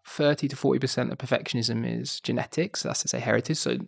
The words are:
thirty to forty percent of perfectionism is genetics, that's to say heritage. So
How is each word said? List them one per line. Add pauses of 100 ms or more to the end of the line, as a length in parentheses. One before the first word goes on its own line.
thirty
to
forty
percent
of
perfectionism
is
genetics,
that's
to
say
heritage.
So (100)